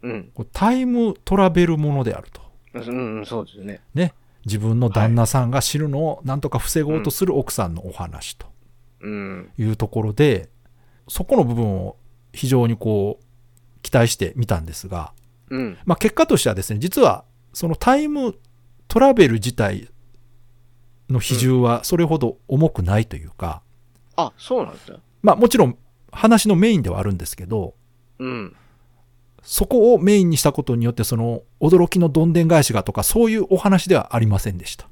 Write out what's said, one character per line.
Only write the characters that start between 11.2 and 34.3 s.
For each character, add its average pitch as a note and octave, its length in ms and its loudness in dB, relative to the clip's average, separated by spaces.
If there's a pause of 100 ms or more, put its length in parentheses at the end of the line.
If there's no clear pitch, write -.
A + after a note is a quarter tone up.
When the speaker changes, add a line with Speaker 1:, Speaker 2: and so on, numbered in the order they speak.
Speaker 2:
こ C4 140 0
の F#3 80 4
部 A#2+ 100 -2
分 A#2 100 0 (200)
を G2 100 -12 (380)
非 - 140 -6
常 B2 200 2
に A2+ 80 0
こ G#2 460 -4
う、 - 40 -20 (560)
期 - 100 -14
待 A#2 180 4
し - 80 -6
て F2 180 -6
見 A#2 100 -2
た F2 140 -2
ん D#2+ 60 -10
で E2 80 -14
す - 160 -14
が、 E2+ 240 -10 (360)
Speaker 1:
う - 80 -8
ん。 A3 280 -8
Speaker 2:
ま - 100 2
あ、 - 20 -16
結 - 180 0
果 D#4+ 120 2
と C4+ 80 2
し - 80 2
て - 60 2
は G#2 60 -2
で G2 80 -6
す - 100 -6
ね、 G#2 60 -4
実 F3+ 220 0
は A#2 220 4 (300)
そ - 160 -6
の D#3+ 60 -2
タ B3+ 220 2
イ D4+ 120 -2
ム C4+ 260 -4 (540)
ト A3+ 100 0
ラ C4+ 140 6
ベ G3+ 160 6
ル A#2 60 0
自 A#2+ 180 -4
体 G2 360 -4 (1200)
の B2+ 100 0
比 - 180 -2
重 B2+ 240 2
は A#2+ 220 0
そ - 120 -2
れ E3+ 80 2
ほ D#3+ 140 0
ど C#3 200 -2 (100)
重 D3+ 220 2
く - 140 -4
な G2 160 2
い A2+ 60 0
と - 100 -14
い D#2 100 -12
う D#2+ 40 -16
か、 D#2+ 320 -10 (560)
Speaker 1:
う F3 40 -2
ん。 - 40 0
あ、 E3+ 120 -12
そ B3+ 240 -6
う - 40 -6
な - 60 -16
ん - 20 -20
で - 80 -20
す - 100 -20
ね。 - 60 -20 (240)
Speaker 2:
ま G3+ 120 6
あ、 - 40 4
も A#3 100 4
ち B3 100 2
ろ D#3+ 100 6
ん B2 100 -6 (340)
話 A3 380 4
の G3+ 60 4
メ G#3 160 4
イ G#3 60 2
ン C#3+ 40 0
で F#2 80 -4
は F2+ 100 -4
あ G2 40 -2
る G2+ 100 -2
ん F#2 40 -4
で F2 80 -10
す - 120 -12
け F#2+ 80 -14
ど、 G2+ 300 -6 (440)
Speaker 1:
う C3 80 -8
ん。 A2+ 280 -10 (880)
Speaker 2:
そ - 220 -4
こ A#3+ 280 4
を G3 60 4
メ G3 160 4
イ G3 80 4
ン E3+ 60 2
に D#3 80 0
し - 40 -2
た D3 120 2
こ C#3+ 100 -4
と B2 120 -2
に A#2 100 0
よ A#2+ 60 0
っ - 20 -6
て、 A#2 100 -2
そ A#2 140 -4
の A#2 260 -4 (160)
驚 F3 300 6
き F#3 100 0
の F3 80 4
ど D#3 180 2
ん E3+ 60 2
で E3+ 120 4
ん D#3+ 40 2
返 D#3+ 160 6
し - 80 0
が G#2+ 120 0
と G2 100 -6
か、 - 100 -4
そ A#3 220 2
う A3 60 2
い A3 80 -2
う F#3+ 100 0
お F#3+ 80 4
話 F#3+ 320 2
で F3+ 60 6
は - 200 -2
あ A#2 40 2
り A2+ 60 4
ま G2+ 140 2